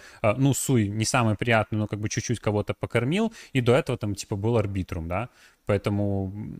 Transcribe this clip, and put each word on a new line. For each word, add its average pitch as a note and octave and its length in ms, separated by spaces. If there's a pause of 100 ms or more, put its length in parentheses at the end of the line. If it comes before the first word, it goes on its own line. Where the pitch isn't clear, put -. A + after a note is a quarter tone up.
(240)
э, G#2 140
ну, C3+ 180
Суй A#2 320
не G#2+ 180
самый A2+ 300
приятный, A2+ 420
но G#2+ 100
как G#2 120
бы G#2+ 100
чуть-чуть A#2 300
кого-то G#2 340
покормил, D#3 580 (220)
и C3 80
до A#2+ 140
этого C#3 220
там, G#2 180
типа, - 200
был A2 220
Арбитрум, G2 500
да, F#2+ 220 (380)
поэтому G2+ 640 (280)